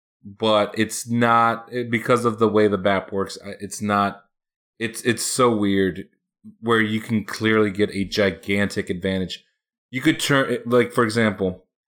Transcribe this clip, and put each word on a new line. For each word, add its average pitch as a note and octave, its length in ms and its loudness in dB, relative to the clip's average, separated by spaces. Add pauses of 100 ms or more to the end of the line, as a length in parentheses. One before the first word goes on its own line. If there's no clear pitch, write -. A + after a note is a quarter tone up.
(240)
But G#2 540 0
it's A2 320 -2
not, A#2 600 2
it, A#2+ 180 -6
because A#2 340 0
of A2+ 140 0
the A2 120 4
way G#2+ 180 4
the G2+ 100 2
map F#2+ 340 0
works, G2 320 -6
I, G2+ 160 -16
it's G2+ 220 -10
not, G2+ 440 0 (520)
it's, A2+ 240 -8
it's A2+ 220 0
so B2 320 2
weird G2 520 0 (540)
where A2+ 200 2
you G#2+ 200 -2
can G#2+ 240 -2
clearly A2 460 0
get G2+ 240 0
a G2 80 -2
gigantic G2 880 -2
advantage. F#2 520 -4 (460)
You B2+ 120 -10
could D3+ 180 2
turn, C3+ 480 0
like, A#2+ 260 2
for B2 100 2
example, G#2 640 -2 (220)